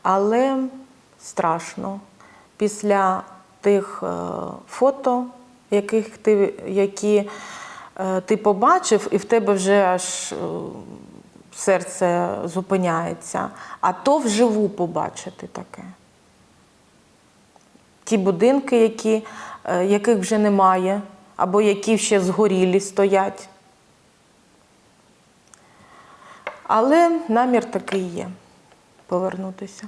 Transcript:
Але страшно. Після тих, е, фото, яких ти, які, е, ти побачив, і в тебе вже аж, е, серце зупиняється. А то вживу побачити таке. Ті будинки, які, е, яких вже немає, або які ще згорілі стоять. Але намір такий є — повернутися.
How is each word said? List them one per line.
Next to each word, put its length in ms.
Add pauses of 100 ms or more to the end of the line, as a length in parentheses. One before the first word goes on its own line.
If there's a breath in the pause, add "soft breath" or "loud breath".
Але 560 (640)
страшно. 800 (580 loud breath)
Після 640 (380)
тих, 420
е, 40 (640)
фото, 560 (460)
яких 460
ти, 360 (140)
які, 640 (680 loud breath)
е, 220
ти 160
побачив, 760
і 60
в 80
тебе 280
вже 320
аж, 460
е, 40 (1200)
серце 760 (160)
зупиняється. 1040 (320 loud breath)
А 120
то 240
вживу 520
побачити 760
таке. 360 (2250)
Ті 140
будинки, 600
які, 460 (420 loud breath)
е, 200
яких 320
вже 200
немає, 640 (400)
або 200
які 360
ще 220
згорілі 600
стоять. 680 (3250 loud breath)
Але 640
намір 440
такий 320
є — 240 (800)
повернутися. 800